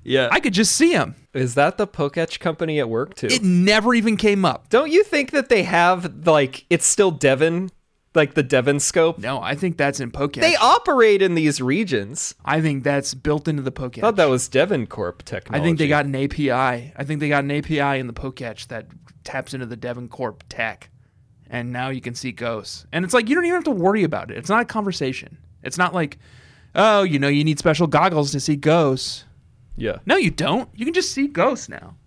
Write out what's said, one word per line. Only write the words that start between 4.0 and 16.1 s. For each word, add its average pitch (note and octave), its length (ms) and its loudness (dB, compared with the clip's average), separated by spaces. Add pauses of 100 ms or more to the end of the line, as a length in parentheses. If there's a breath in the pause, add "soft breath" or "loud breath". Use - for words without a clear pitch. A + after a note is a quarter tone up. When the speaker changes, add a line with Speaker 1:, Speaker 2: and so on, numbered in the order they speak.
Speaker 2:
came G3+ 260 2
up. - 240 -2
Speaker 1:
Don't D4 240 2
you F#4 100 6
think D4 280 0
that C#4 180 -2
they G#3 140 4
have, F3 640 0
like, D3 420 2
it's E3 160 2
still G3 260 4
Devon, D#3+ 600 2 (440)
like, D3+ 200 4
the D#3 80 2
Devon C#3 380 2
scope? E3 380 2
Speaker 2:
No, B2 220 -6
I G#2+ 140 -4
think E3+ 240 -4
that's C#3 220 0
in A#2+ 100 -8
Poketch. C#3 320 -4
Speaker 1:
They E4 140 4
operate A#3 680 4
in F3+ 120 2
these D#3 280 2
regions. C3 720 -2 (100)
Speaker 2:
I D3+ 160 0
think C#3+ 240 0
that's C#3+ 300 -2
built D3 340 -4
into D3 140 -2
the C3 100 -6
Poketch. B2+ 260 -10
Speaker 1:
I - 40 -8
thought A3 140 2
that E3 120 4
was B2+ 180 2
Devon D#3 400 0
Corp - 380 -8
technology. A#2+ 380 -6
Speaker 2:
I - 20 -2
think E3 140 2
they D3+ 100 0
got D3 160 2
an C#3 100 -6